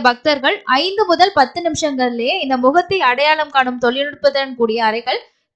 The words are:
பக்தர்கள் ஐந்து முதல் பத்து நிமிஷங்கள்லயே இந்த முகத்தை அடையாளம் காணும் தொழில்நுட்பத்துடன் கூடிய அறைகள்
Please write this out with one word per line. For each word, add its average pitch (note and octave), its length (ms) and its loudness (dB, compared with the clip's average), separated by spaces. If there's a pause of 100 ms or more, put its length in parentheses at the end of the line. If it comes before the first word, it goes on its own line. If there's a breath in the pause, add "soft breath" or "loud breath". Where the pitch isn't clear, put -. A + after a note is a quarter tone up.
பக்தர்கள் C4+ 560 0 (180)
ஐந்து F#4+ 300 0
முதல் F4+ 280 2
பத்து D4 280 0
நிமிஷங்கள்லயே C4+ 800 -2
இந்த C4+ 160 -2
முகத்தை F4 440 2
அடையாளம் D4 540 0
காணும் B3+ 260 0
தொழில்நுட்பத்துடன் C4+ 720 -2
கூடிய A#3 300 0
அறைகள் A#3+ 340 -2 (360)